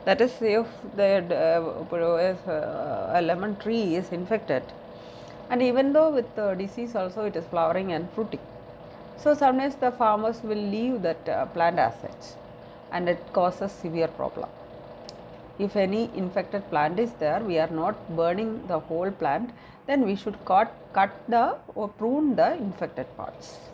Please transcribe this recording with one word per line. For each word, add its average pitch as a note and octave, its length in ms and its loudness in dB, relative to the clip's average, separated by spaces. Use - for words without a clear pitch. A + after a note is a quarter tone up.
That F#3+ 160 4
is, B3 220 6
if A3+ 260 2
the, G3 360 6
uh, D#3+ 640 2
uh, E3 1200 0
a F3 60 6
lemon F3+ 360 0
tree G#3+ 380 0
is F3+ 160 -4
infected, F3+ 520 -2
and B3 120 2
even C4 320 4
though D#4 160 8
with B3 260 0
the G#3 200 0
disease A#3 400 -6
also F#3+ 300 -2
it G3+ 120 -2
is E3+ 80 -6
flowering F3 480 2
and E3+ 180 -4
fruiting, - 300 -4
so D4+ 160 4
sometimes C4+ 420 4
the B3+ 160 2
farmers A3+ 520 2
will G#3+ 140 -2
leave A3 440 0
that, E3 280 -2
uh, B2+ 180 0
plant E3+ 320 2
as A#2 220 4
such, - 360 -14
and F3 160 -2
it F3 120 2
causes F3+ 380 2
severe E3 360 -2
problem. - 420 -6
If G3+ 160 -2
any G#3 400 2
infected F#3 540 -4
plant D#3+ 300 2
is A#3 140 2
there, D#3 260 0
we G3 180 0
are D#3+ 120 2
not F3 260 0
burning F#3+ 520 0
the E3+ 120 0
whole E3+ 320 -2
plant, E3+ 400 0
then B3+ 200 2
we G3 100 0
should - 300 -8
cut, G#3 280 4
cut G3 180 4
the A#3+ 260 4
or G#3 120 -4
prune B3 480 0
the G3 200 4
infected F3+ 500 -6
parts. - 440 -12